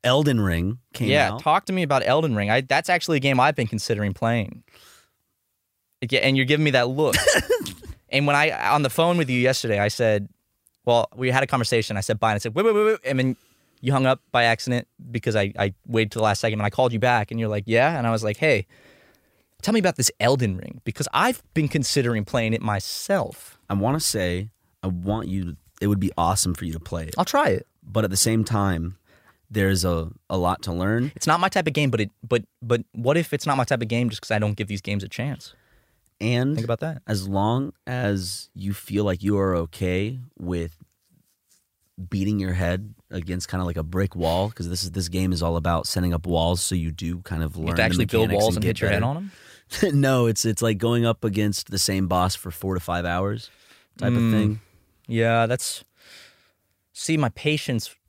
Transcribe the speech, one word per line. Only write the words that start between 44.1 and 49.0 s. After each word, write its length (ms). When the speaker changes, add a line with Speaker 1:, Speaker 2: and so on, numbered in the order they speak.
Speaker 1:
wall, 360
'cause 180
this 160
is, 80
this 160
game 240
is 100
all 140
about 300
setting 260
up 140
walls 360
so 120
you 160
do 320
kind 200
of 140
learn 120
Speaker 2:
You 40
have 40
to 80
actually 200
Speaker 1:
the 80
Speaker 2:
build 160
Speaker 1:
mechanics 140
Speaker 2:
walls 140
Speaker 1:
and 80
Speaker 2:
and 40
Speaker 1:
get 80
Speaker 2:
hit 60
your 80
head 100